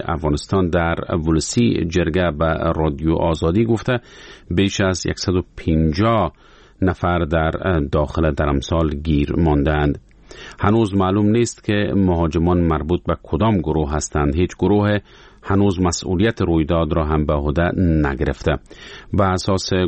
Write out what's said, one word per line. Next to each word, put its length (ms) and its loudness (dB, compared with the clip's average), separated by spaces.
افغانستان 640 -2
در 260 0
ولسی 600 2
جرگه 520 0
به 140 0
رادیو 380 0
آزادی 520 0
گفته 340 -2
بیش 300 0
از 220 0
صد 200 -2
و 60 0
پنجاه 720 0
نفر 380 0
در 320 0
داخل 400 0
درمسال 580 0
گیر 480 0
ماندند. 640 2
هنوز 360 2
معلوم 300 0
نیست 380 0
که 320 -2
مهاجمان 680 2
مربوط 440 0
به 180 -2
کدام 340 0
گروه 340 -2
هستند. 440 -2
هیچ 240 0
گروه 380 2
هنوز 380 2
مسئولیت 600 0
رویداد 520 0
را 120 0
هم 200 0
به 80 0
عهده 460 0
نگرفته. 720 0
به 100 2
اساس 500 -2